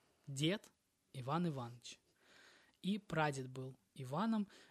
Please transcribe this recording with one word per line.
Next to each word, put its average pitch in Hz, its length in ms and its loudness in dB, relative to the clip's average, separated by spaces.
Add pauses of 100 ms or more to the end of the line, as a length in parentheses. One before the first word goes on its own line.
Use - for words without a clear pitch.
(260)
дед 151 420 0 (440)
Иван 143 360 0
Иваныч 120 520 -6 (800)
и 196 160 2
прадед 151 500 2
был 131 280 -8 (180)
Иваном. 190 540 0 (220)